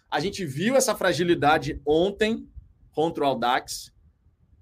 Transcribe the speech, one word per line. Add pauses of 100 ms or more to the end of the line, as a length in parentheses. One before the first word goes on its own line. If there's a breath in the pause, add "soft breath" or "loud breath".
(100)
A
gente
viu
essa
fragilidade
ontem (420)
contra
o
Audax. (680)